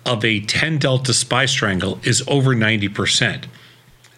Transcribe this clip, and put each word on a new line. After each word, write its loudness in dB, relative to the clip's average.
of 0
a 2
ten -2
delta 2
spy 0
strangle -2
is 0
over 2
ninety 0
percent. -2